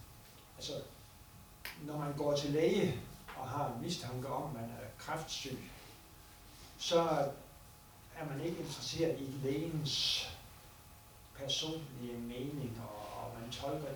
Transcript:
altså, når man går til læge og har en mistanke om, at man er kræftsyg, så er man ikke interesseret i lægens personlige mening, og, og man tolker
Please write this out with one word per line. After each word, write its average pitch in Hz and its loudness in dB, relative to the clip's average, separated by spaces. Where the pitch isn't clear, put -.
altså, - -4
når 147 -2
man 143 0
går 147 6
til 143 2
læge 170 8
og - -4
har 143 2
en 123 -4
mistanke 127 -2
om, 139 0
at 113 -4
man 117 -4
er 113 -8
kræftsyg, 151 -2
så 170 8
er 156 -2
man 143 -2
ikke 180 0
interesseret 147 2
i 135 -2
lægens 151 2
personlige 135 -2
mening, 120 -2
og, 104 -6
og 117 -4
man 120 -6
tolker 147 -2